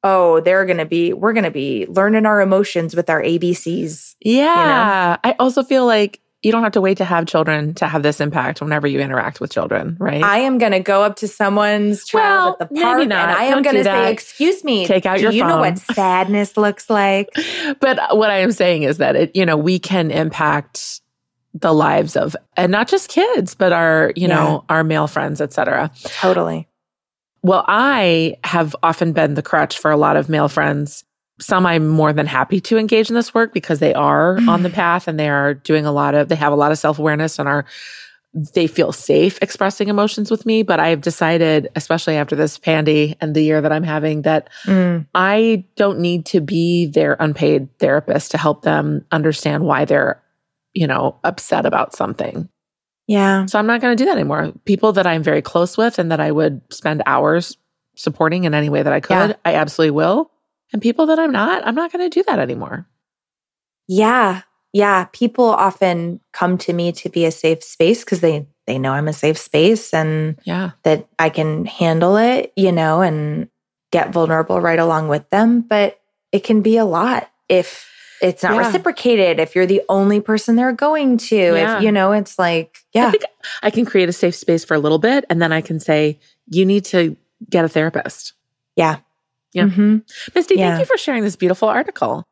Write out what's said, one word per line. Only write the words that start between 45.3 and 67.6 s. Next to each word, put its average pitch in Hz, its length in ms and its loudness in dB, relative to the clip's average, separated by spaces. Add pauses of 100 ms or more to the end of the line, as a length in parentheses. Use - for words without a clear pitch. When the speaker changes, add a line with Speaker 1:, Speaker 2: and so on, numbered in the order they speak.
Speaker 2:
don't 202 240 0
need 175 260 -2
to 180 140 0
be 170 460 0
their 147 340 0
unpaid 147 480 0 (100)
therapist 139 540 0
to 151 60 -4
help 151 240 -2
them 151 500 -2
understand 151 520 -2
why 143 200 0
they're, 143 360 0 (560)
you 160 120 0
know, 135 340 -2
upset - 440 -2
about - 280 -2
something. - 540 -6 (580)
Speaker 1:
Yeah. 196 400 2
Speaker 2:
So 208 140 -2
I'm 214 80 -2
not 233 120 0
gonna 247 140 2
do 254 120 0
that 370 100 0
anymore. 156 360 -4 (120)
People 208 300 2
that 185 120 2
I'm 165 160 0
very 151 180 0
close 175 360 -2
with 226 240 -2
and 170 100 -2
that 160 80 0
I 151 140 0
would 151 360 0
spend 151 380 -4
hours 147 500 0 (380)
supporting 165 480 -2
in 156 120 0
any 147 140 0
way 147 140 0
that 143 100 0
I 143 60 0
could, 190 320 0
Speaker 1:
Yeah. - 20 -4 (120)
Speaker 2:
I 170 100 2
absolutely 156 380 0
will. 175 400 0 (400)
And 214 100 -4
people 240 240 2
that 320 140 2
I'm 320 100 0
not, 247 340 -2
I'm 233 120 -2
not 330 160 -4
gonna 359 180 -4
do 370 140 0
that 262 160 -2
anymore. 127 480 -8 (960)
Speaker 1:
Yeah. 208 560 2 (300)
Yeah. 202 400 2
People 240 320 0
often 180 760 0 (120)
come 180 260 0
to 180 140 -4
me 175 200 -2
to - 160 -10
be 170 160 0
a 160 60 2
safe 160 320 0